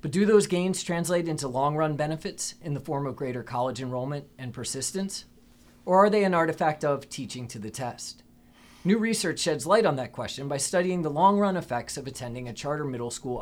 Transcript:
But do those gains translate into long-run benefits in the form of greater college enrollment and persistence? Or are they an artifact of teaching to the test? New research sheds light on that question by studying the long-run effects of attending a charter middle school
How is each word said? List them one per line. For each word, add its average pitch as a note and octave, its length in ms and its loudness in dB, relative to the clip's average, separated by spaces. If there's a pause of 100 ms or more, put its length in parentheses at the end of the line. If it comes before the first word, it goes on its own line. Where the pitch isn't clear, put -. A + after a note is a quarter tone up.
But C#3+ 120 -4
do F#3+ 120 4
those G#3 220 8
gains F3+ 360 0
translate E3+ 460 0
into D3+ 180 -2
long-run D3 500 0
benefits D#3 640 -4
in D#3 100 -4
the C#3 80 -2
form C#3+ 260 -4
of B2+ 80 -4
greater B2+ 280 -6
college B2 400 -4
enrollment C3 420 -4 (140)
and B2+ 160 -10
persistence? C#3 720 -6 (580)
Or F#3+ 220 6
are - 20 6
they G3+ 160 4
an F#3 80 2
artifact D#3+ 540 2
of C#3+ 240 -2
teaching B2 380 -10
to A#2+ 100 -12
the G#2+ 100 -8
test? - 540 -10 (600)
New F#3+ 140 4
research G#3+ 440 0
sheds D3 260 0
light G#3 180 6
on D3+ 120 4
that B2 160 -6
question C3 360 -8
by C#3+ 80 -2
studying F3+ 460 0
the D3+ 80 0
long-run F#3+ 480 4
effects A#2+ 400 -6
of C3 80 -10
attending B2 420 -10
a A#2+ 60 -10
charter D3 320 -4
middle A#2+ 240 -4
school B2 320 -6